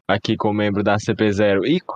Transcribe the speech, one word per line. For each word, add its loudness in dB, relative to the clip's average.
aqui 0
com -2
o 0
membro 0
da 2
C -2
P 2
zero. 2
E, 2